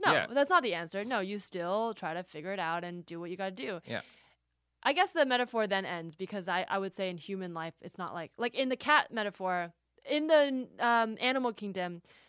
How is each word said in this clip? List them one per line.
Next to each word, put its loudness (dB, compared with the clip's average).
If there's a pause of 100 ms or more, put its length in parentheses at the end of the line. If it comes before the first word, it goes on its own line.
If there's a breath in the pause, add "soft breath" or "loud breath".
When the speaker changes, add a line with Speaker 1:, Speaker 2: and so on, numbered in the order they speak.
Speaker 1:
No, 6
Speaker 2:
Yeah. 4
Speaker 1:
that's 2
not 6
the 0
answer. -4
No, 0
you -4
still -2
try -6
to -6
figure -10
it -4
out -2
and -8
do -10
what -8
you -8
gotta -4
do. -6
Speaker 2:
Yeah. -4 (800 loud breath)
Speaker 1:
I 4
guess 2
the 4
metaphor 2
then 0
ends -6
because -6
I, 0
I 0
would -4
say -2
in -6
human -8
life, -6
it's -14
not -6
like, -8
like, -2
in 0
the 0
cat 4
metaphor, -2 (320)
in 2
the, 4 (120)
um, 4
animal 2
kingdom, -6 (280 soft breath)